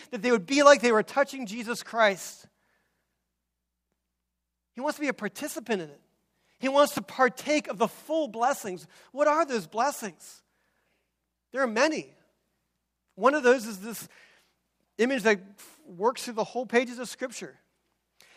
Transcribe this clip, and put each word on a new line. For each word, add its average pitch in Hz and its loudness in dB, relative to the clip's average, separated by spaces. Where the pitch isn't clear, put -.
that 233 -8
they 247 2
would 220 2
be 277 2
like 277 10
they 240 4
were 214 4
touching 269 -2
Jesus 226 -8
Christ." - 0
He - -16
wants 294 -4
to - -20
be 294 -2
a 254 0
participant 220 -6
in 151 -12
it. 143 -20
He 254 -4
wants 277 4
to 233 -6
partake 262 0
of 247 -10
the 208 0
full 302 -6
blessings. 208 -4
What 285 0
are 302 2
those 233 -4
blessings? 226 -6
There 247 -6
are 269 2
many. 226 0
One 247 2
of 302 0
those 247 4
is 202 -12
this 208 -12
image 247 0
that 208 4
works 202 -4
through 240 -10
the 214 -4
whole 240 -8
pages 240 0
of 247 -10
Scripture. 208 -12